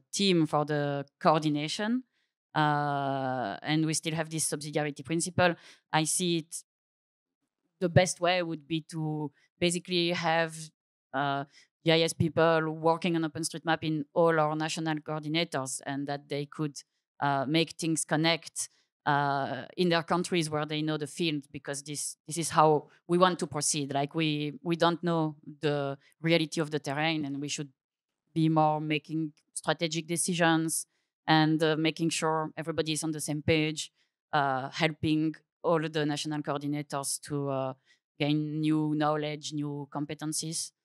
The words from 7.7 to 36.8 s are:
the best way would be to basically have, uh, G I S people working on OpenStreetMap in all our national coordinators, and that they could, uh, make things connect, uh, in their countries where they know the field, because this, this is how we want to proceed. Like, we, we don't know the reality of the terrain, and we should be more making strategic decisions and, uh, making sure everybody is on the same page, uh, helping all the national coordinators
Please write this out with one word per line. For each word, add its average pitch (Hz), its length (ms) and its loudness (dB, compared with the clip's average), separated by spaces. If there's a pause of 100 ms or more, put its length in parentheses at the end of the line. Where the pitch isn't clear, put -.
the 185 80 2
best 180 320 4
way 180 220 2
would 160 260 -8
be 160 220 -2
to 151 420 -6 (260)
basically 175 520 0
have, 165 440 0 (580)
uh, 139 320 -2 (400)
G 160 80 6
I 165 80 6
S 165 120 2
people 160 580 4
working 165 460 2
on 165 60 0
OpenStreetMap 160 600 -2
in 156 300 -2
all 165 260 6
our 151 160 2
national 160 420 -2
coordinators, 151 880 -4
and 139 200 -6
that 143 220 -8
they 143 180 -4
could, 151 300 -6 (440)
uh, 139 280 0
make 160 240 2
things 165 320 -2
connect, 160 640 0 (380)
uh, 139 580 0 (120)
in 180 120 2
their 165 140 4
countries 170 480 0
where 151 160 -2
they 151 160 -4
know 156 160 0
the 147 80 -6
field, 151 440 -2
because 143 320 -8
this, - 340 -8 (100)
this 151 100 -8
is 160 140 -2
how 156 380 6 (200)
we 175 80 4
want 180 220 6
to 180 80 -2
proceed. 143 460 -2
Like, 143 220 -2
we, 151 380 0 (100)
we 170 140 0
don't 170 260 2
know 160 340 0 (240)
the 143 360 -2 (240)
reality 165 400 2
of 151 100 -2
the 147 80 -2
terrain, 151 460 -2
and 139 160 -6
we 143 80 -6
should 143 220 -8 (640)
be 160 140 4
more 156 320 4
making 156 520 -4 (220)
strategic 160 520 -2
decisions 165 800 2 (400)
and, 156 360 4
uh, 156 140 4
making 160 340 0
sure 160 460 0
everybody 160 360 -4
is 151 100 -4
on 156 100 -2
the 151 80 -8
same 151 220 -4
page, 156 480 0 (420)
uh, 139 380 0
helping 156 640 0 (280)
all 165 180 2
the 156 260 -2
national 151 360 -4
coordinators 147 800 -4